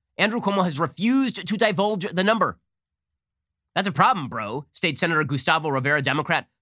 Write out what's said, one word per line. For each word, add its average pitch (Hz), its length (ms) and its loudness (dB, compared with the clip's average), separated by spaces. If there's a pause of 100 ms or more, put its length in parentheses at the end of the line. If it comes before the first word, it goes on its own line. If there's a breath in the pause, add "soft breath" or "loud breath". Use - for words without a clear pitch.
(160)
Andrew 214 240 0
Cuomo 196 240 0
has 151 160 -2
refused 220 640 0
to 220 100 -2
divulge 202 480 0
the 185 200 -2
number. 202 340 0 (1200)
"That's 196 120 -2
a 175 40 -6
problem, 180 340 2
bro," 113 460 -8
State 160 260 -2
Senator 165 240 0
Gustavo 151 460 0
Rivera, 139 340 0
Democrat, 143 460 -2 (140)